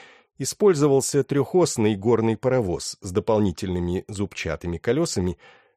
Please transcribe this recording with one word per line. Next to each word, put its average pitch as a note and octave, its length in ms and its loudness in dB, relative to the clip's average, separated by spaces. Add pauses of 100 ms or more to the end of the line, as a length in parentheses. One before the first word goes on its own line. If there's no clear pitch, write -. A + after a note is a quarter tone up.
(380)
использовался C#3+ 840 2
трехосный C3+ 720 2
горный A2 400 2
паровоз A2+ 640 -2
с G2 100 -10
дополнительными F#2 960 0
зубчатыми F2 720 -6
колесами, A#2 600 -2 (380)